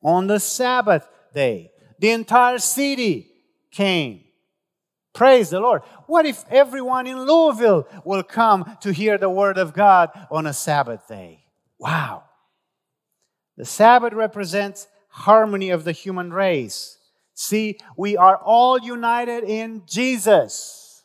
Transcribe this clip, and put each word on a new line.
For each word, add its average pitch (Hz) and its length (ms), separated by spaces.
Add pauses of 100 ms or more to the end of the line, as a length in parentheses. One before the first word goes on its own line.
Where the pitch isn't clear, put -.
On 180 240
the 208 120
Sabbath 240 680 (240)
day, 113 380 (260)
the 208 140
entire 240 480
city 254 720 (400)
came. 160 520 (880)
Praise 240 380
the 175 100
Lord. 220 220 (240)
What 320 220
if - 240
everyone 254 560
in 262 180
Louisville 240 640 (180)
will 190 160
come 208 600
to 202 120
hear 208 240
the 190 140
word 196 260
of 170 160
God 180 380 (180)
on 156 160
a 147 80
Sabbath 131 540
day? 90 380 (340)
Wow. 139 460 (1300)
The - 100
Sabbath 233 480
represents 202 760 (220)
harmony 202 640
of 170 120
the 170 100
human 180 380
race. 165 680 (340)
See, 214 460 (160)
we 202 220
are 190 200
all 240 420
united 240 640
in 220 440
Jesus. 214 1160